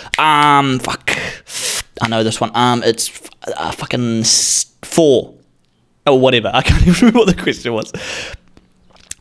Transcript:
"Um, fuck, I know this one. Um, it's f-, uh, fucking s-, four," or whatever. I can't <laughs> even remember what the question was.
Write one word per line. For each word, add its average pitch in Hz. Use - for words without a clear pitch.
"Um, 143
fuck, -
I 131
know 113
this 110
one. 117
Um, 123
it's -
f-, -
uh, 80
fucking 117
s-, -
four," 143
or 135
whatever. 123
I 127
can't -
<laughs> -
even 180
remember 233
what 190
the -
question 123
was. 110